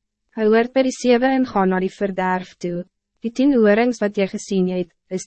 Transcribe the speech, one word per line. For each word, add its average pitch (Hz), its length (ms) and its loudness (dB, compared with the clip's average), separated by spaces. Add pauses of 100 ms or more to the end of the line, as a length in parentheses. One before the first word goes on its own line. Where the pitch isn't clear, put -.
(360)
Hy 220 80 -4
hoort 226 300 2
by 262 100 2
die 262 180 -4
sewe 247 240 2
en 262 200 0
gaan 196 240 0
na 185 100 0
die 190 140 -4
verderf 185 640 -4
toe. 175 260 -8 (400)
Die 233 80 -6
tien 277 240 2
horings 226 480 2
wat 208 140 -2
jy 196 100 0
gesien 196 400 -2
het, 180 220 -4 (180)
is 185 200 -8